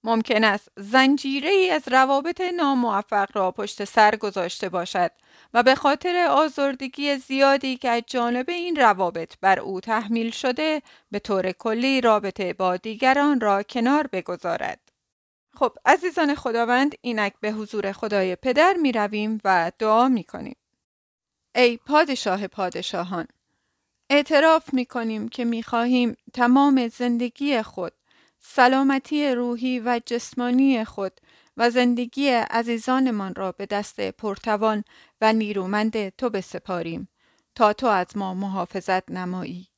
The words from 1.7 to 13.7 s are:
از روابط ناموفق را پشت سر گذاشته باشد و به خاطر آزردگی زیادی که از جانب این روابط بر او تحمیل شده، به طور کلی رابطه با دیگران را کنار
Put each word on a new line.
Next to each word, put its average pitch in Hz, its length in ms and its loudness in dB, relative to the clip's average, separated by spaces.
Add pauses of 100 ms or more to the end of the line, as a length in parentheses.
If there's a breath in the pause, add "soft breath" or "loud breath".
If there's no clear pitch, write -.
از 311 180 -2
روابط 277 520 2
ناموفق 247 960 0
را 185 160 0
پشت 202 340 -8
سر 214 320 4
گذاشته 190 520 -6
باشد 175 420 -2 (440 soft breath)
و 233 80 4
به 262 120 6
خاطر 339 560 0
آزردگی 277 880 0
زیادی 269 600 0
که 254 140 -4
از 233 160 0
جانب 240 440 -2
این 349 260 -4
روابط 190 640 0
بر 190 200 4
او 190 200 -8
تحمیل 226 500 -4
شده، 294 520 -2 (280 soft breath)
به 202 80 -6
طور 190 340 -2
کلی 247 480 -2
رابطه 202 520 0
با 185 240 -2
دیگران 262 640 0
را 202 220 2
کنار 269 440 0